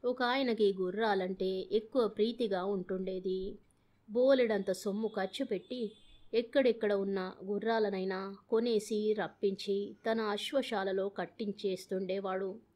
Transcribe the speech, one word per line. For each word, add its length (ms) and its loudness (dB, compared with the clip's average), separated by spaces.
ఒక 180 0
ఆయనకి 580 4
గుర్రాలంటే 880 0
ఎక్కువ 360 2
ప్రీతిగా 580 0
ఉంటుండేది. 920 -4
బోలెడంత 640 4
సొమ్ము 360 -2
ఖర్చు 380 -4
పెట్టి 460 -6
ఎక్కడెక్కడ 600 2
ఉన్న 400 -2
గుర్రాలనైనా 880 0
కొనేసి 640 2
రప్పించి 840 -2
తన 100 0
అశ్వశాలలో 880 0
కట్టించేస్తుండేవాడు. 1500 -4